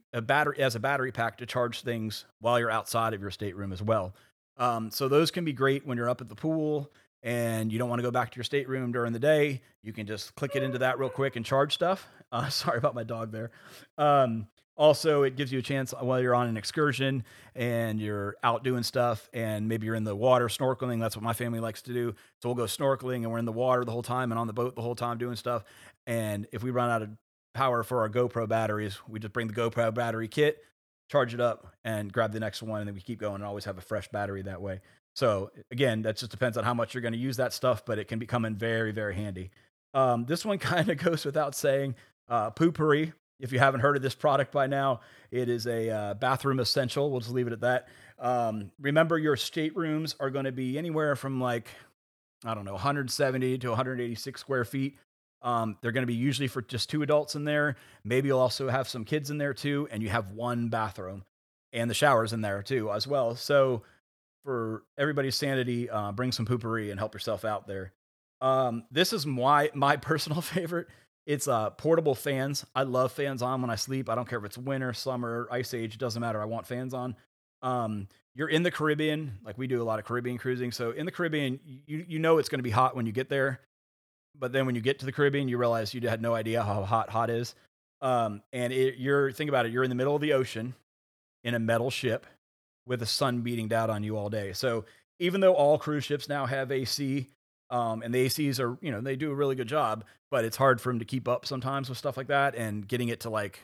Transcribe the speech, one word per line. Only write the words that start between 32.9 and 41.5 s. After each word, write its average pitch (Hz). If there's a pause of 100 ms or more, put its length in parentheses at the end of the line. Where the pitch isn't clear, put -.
we 95
keep 110
going 104
and 101
always 101
have 95
a -
fresh 104
battery 101
that 95
way. 95 (360)
So, 104 (200)
again, 120
that 110
just 117
depends 120
on 110
how 120
much 117
you're 127
gonna 113
use 123
that 127
stuff, 123
but 107
it 104
can 113
be 110
coming 110
very, 113
very 104
handy. 92 (460)
Um, 120
this 165
one 202
<laughs> -
kinda 170
goes 160
without 143